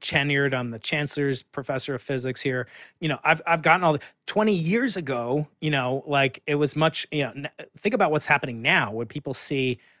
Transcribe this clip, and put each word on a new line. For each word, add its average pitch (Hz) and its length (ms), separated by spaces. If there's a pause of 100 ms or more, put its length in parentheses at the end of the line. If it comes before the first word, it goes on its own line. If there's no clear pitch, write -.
tenured. 139 520
I'm 123 140
the 113 120
chancellor's 143 640
professor 135 520
of 123 60
physics 131 400
here. 127 260 (320)
You 165 80
know, 139 160
I've, 160 240
I've 165 140
gotten 170 240
all 156 80
the, 143 80 (260)
twenty 214 260
years 196 440
ago, 135 500 (140)
you 151 100
know, 135 340
like, 139 400
it 151 100
was 147 200
much, 156 340
you 147 140
know, 117 100
n-, 143 160 (280)
think 214 180
about 185 160
what's 151 140
happening 135 360
now 139 300
when 117 160
people 143 260
see, 131 440 (220)